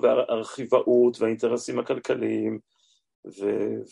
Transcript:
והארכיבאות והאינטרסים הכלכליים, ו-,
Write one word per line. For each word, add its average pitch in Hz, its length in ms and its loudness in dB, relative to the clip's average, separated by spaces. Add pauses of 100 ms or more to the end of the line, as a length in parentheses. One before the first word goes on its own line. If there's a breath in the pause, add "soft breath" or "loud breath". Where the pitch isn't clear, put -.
והארכיבאות 120 1200 2
והאינטרסים 117 580 -2
הכלכליים, 113 800 -4 (680)
ו-, 104 560 -4 (100)